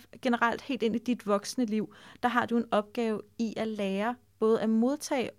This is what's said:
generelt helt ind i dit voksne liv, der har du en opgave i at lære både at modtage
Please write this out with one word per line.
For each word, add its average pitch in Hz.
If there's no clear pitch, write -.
generelt 233
helt 240
ind 226
i -
dit -
voksne 202
liv, 214
der 247
har 226
du 233
en 226
opgave 214
i 226
at 220
lære 208
både 220
at 220
modtage 247